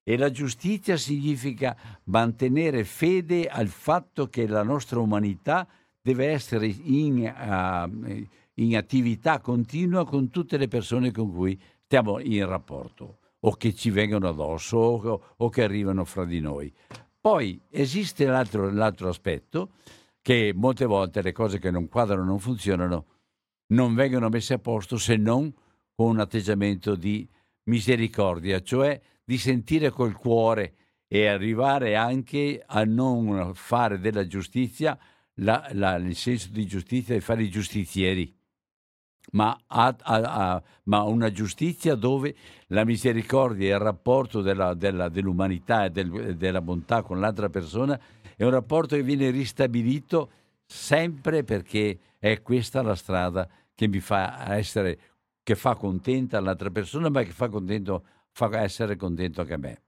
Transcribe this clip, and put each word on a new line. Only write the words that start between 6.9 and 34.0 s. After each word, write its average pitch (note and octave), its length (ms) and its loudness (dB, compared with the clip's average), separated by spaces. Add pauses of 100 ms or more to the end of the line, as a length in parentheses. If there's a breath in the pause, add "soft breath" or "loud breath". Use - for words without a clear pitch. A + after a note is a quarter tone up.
ah, F#2 600 -2 (680 soft breath)
in A#2 220 2
attività B2+ 640 0
continua D3 640 -2
con C3+ 240 -2
tutte E3+ 260 -4
le C3+ 140 0
persone A#2+ 420 -2
con G#2+ 220 -2
cui F#2+ 260 -2 (240 soft breath)
stiamo A2+ 360 2
in G#2 280 0
rapporto, F2+ 720 -10 (240)
o G#2+ 160 2
che A2 180 -2
ci - 140 -2
vengono G#2 400 2
addosso, D#2+ 480 -4
o, A2+ 460 0 (120)
o A#2+ 140 0
che A#2 140 2
arrivano G2 420 0
fra - 180 -6
di E2+ 160 -4
noi. D2 340 -6 (460 loud breath)
Poi C#3+ 400 0 (100)
esiste C#3+ 560 0
l'altro, A2 460 0
l'altro G2+ 380 0
aspetto, F#2 640 -6 (520 loud breath)
che A2+ 320 4
molte B2+ 300 2
volte G2 360 2
le F2 120 -2
cose G2+ 260 0
che F#2 100 -2
non F2 200 -2
quadrano, G2+ 340 0
non F#2+ 160 0
funzionano, F#2 680 -2 (680)
non A#2+ 200 4
vengono B2+ 360 2
messe A2+ 240 -2
a B2 40 0
posto A2+ 400 -4
se A2+ 200 2
non B2 360 2 (400 soft breath)
con A2+ 180 4
un A2 100 2
atteggiamento G2+ 760 0
di G#2 320 -4 (360)
misericordia, G#2 960 2
cioè C3+ 360 2 (240 soft breath)
di B2 160 -4
sentire C3 520 2
col A#2 260 0
cuore A2+ 600 2 (340)
e G#2 180 4
arrivare A2 720 2
anche C3+ 680 -2
a A2 200 2
non A2 680 2
fare A2 460 0
della G#2 260 0